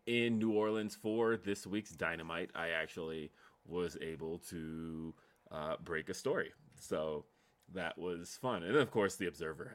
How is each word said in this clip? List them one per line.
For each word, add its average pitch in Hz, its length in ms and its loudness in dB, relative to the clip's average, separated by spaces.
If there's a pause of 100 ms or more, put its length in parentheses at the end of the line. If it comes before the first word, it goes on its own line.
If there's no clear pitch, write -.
in 117 320 4
New 110 140 4
Orleans 107 440 2
for 113 400 4
this 101 300 -2
week's 104 260 -2
Dynamite, 82 640 -2
I 85 140 0
actually 80 600 -2 (340)
was 85 380 -2
able 80 360 -4 (120)
to, 80 640 -6 (380)
uh, 78 300 -2
break 80 260 -2
a 95 60 -2
story. - 380 0 (280)
So 78 440 0 (500)
that 90 240 -2
was 85 420 -4
fun. 117 220 0
And 98 140 4
of 135 140 6
course, 104 260 4
the 92 100 -2
Observer 78 480 -6